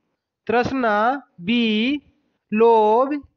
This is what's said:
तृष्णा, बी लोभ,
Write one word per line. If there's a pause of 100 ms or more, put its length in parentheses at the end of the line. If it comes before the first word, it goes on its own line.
(480)
तृष्णा, (460)
बी (500)
लोभ, (240)